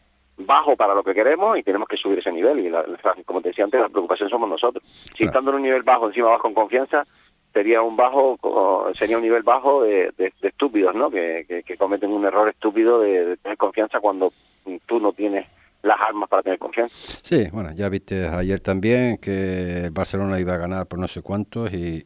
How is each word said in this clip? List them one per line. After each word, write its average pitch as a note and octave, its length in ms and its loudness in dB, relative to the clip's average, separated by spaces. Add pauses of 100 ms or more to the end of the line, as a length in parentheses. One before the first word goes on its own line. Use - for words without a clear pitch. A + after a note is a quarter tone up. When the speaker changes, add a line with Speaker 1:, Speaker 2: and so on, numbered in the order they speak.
(380)
Speaker 1:
bajo C#3 380 2
para G#2 180 2
lo G2 80 2
que F#2+ 120 -2
queremos E3 440 2
y B2 60 -4
tenemos G2+ 240 -2
que G#2 80 -8
subir G2 240 -2
ese F2+ 140 -4
nivel. A2 260 2
Y F2+ 100 -2
la, E2 160 -2
la, F2+ 300 -4 (100)
como F2+ 160 -6
te F2 80 -4
decía G2+ 140 -2
antes, G#2 160 2
la A2 80 2
preocupación F#2 420 -2
somos A2+ 200 -2
nosotros. F2+ 340 -2
Si - 300 -20
Speaker 2:
Claro. - 160 -2
Speaker 1:
estando C3+ 220 0
en C#3 40 0
un C#3 80 -2
nivel C3 200 0
bajo, B2 240 4
encima A#2 200 2
vas A2+ 140 6
con A2+ 120 -2
confianza, B2 520 0 (460)
sería A2+ 300 4
un A2+ 160 -2
bajo, C3 400 4
co-, F#2+ 560 2
sería A2 240 0
un A#2 60 -2
nivel A2+ 180 4
bajo C3 400 4
de, G2 340 2
de, F#2 240 -2
de G2 100 0
estúpidos, G#2 440 2
¿no? B2 160 0
Que, E2+ 380 -4
que, F2 160 -8
que F2+ 140 -12
cometen G2 340 -2
un G#2 120 -2
error G2+ 240 2
estúpido A2+ 520 2
de, F#2+ 260 2
de F2+ 120 -4
tener G#2 200 -10
confianza G#2+ 420 -2
cuando F#2+ 320 0 (540)
tú A#2 140 -2
no G#2 140 0
tienes G2 340 -4 (340)
las G2+ 180 2
armas G#2 300 -2
para G2 140 2
tener F#2 160 -2
confianza. - 340 -4 (300)
Speaker 2:
Sí, A#2 280 0
bueno, F#2 220 -8
ya G2 160 -2
viste F#2+ 380 -4
ayer F#2 320 -2
también A2 580 0
que F#2 680 -4
el E2+ 60 -6
Barcelona F#2+ 480 -2
iba F2+ 140 -2
a F2+ 40 -2
ganar F2+ 280 -4
por F2 140 -10
no F2+ 80 -4
sé E2+ 160 -10
cuántos G2+ 500 -6
y, E2+ 320 -6